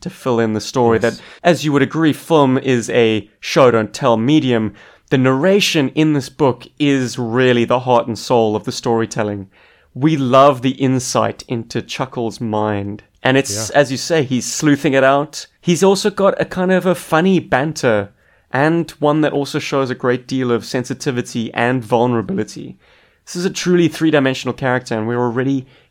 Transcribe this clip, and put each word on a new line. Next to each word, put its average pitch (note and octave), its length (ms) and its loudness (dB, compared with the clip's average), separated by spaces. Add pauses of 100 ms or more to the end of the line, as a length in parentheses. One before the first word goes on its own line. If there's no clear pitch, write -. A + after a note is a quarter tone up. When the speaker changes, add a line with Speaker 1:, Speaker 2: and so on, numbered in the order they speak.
Speaker 1:
to F3+ 100 -12
fill A#2+ 300 -2
in A2 140 0
the G#2+ 60 -4
story A#2 400 2
Speaker 2:
Yes. A#2 180 -2
Speaker 1:
that, - 40 -20 (220)
as D3 200 2
you D3+ 80 0
would C#3 100 2
agree, D3+ 320 2
film C#3 440 2
is B2+ 320 -2
a A2 380 2 (100)
show-don't-tell A#2 800 2
medium. A#2+ 560 2 (380)
The C#3+ 80 2
narration C#3 720 2
in D#3 240 2
this C3 160 -4
book B2+ 360 -2 (120)
is C3+ 400 0
really A#2+ 480 2
the B2 140 0
heart A#2+ 260 2
and A2+ 120 -6
soul A2+ 380 0
of G2+ 80 -8
the B2+ 80 -8
storytelling. G#2+ 800 -4 (420)
We D3+ 240 0
love C3+ 460 4
the C3 80 0
insight B2+ 760 -2
into A#2 360 -8
Chuckles' A#2+ 580 -8
mind. G#2+ 640 -4 (200)
And C3 140 2
it's, A2+ 340 -2
Speaker 2:
Yeah. - 80 2
Speaker 1:
as C3+ 120 4
you C3 80 -4
say, D#3+ 260 0
he's C3 260 -4
sleuthing C#3+ 440 0
it C3+ 100 4
out. C#3+ 420 0 (140)
He's F3 240 0
also G3 240 2
got G3 320 0
a F#3 60 -2
kind F#3 260 -2
of F3+ 140 0
a F3+ 80 2
funny F3 440 2
banter, B2+ 680 0 (420)
and D#3+ 420 0
one D3 280 0
that D3 140 0
also C#3+ 240 -4
shows C3+ 320 -2
a B2+ 40 -6
great B2 320 -2
deal C3 240 -2
of A#2 140 0
sensitivity B2 880 -6
and A#2+ 320 -2
vulnerability. A#2 920 -2 (480)
This - 100 -14
is F3 80 -4
a F#3+ 60 -2
truly F3 380 2
three-dimensional C#3 640 0
character, B2+ 420 -4
and G#2+ 120 -4
we're A#2+ 100 -4
already B2+ 480 -2 (240)